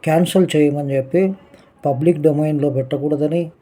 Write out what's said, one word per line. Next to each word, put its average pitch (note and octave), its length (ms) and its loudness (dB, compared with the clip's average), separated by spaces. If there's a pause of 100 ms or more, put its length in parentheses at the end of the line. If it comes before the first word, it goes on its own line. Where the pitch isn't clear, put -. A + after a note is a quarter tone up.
క్యాన్సిల్ E3+ 420 2 (100)
చేయమని C#3+ 400 0
చెప్పి, F3 360 0 (540)
పబ్లిక్ D3 340 0
డొమైన్లో D3 500 0
పెట్టకూడదని D3 800 -4 (120)